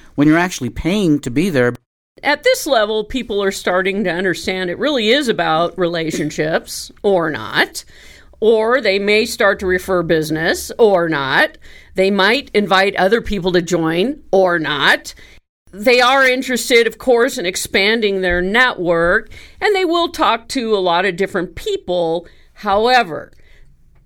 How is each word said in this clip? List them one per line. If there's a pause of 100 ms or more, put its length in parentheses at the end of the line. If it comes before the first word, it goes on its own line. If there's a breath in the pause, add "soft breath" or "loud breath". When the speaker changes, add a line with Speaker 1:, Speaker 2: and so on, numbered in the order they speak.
(160 loud breath)
Speaker 1:
when
you're
actually
paying
to
be
there. (500)
Speaker 2:
At
this
level,
people
are
starting
to
understand
it
really
is
about
relationships (140)
or
not. (560 loud breath)
Or
they
may
start
to
refer
business
or
not. (380 loud breath)
They
might
invite
other
people
to
join
or
not. (600 loud breath)
They
are
interested,
of
course,
in
expanding
their
network, (320 loud breath)
and
they
will
talk
to
a
lot
of
different
people. (280 loud breath)
However, (760 soft breath)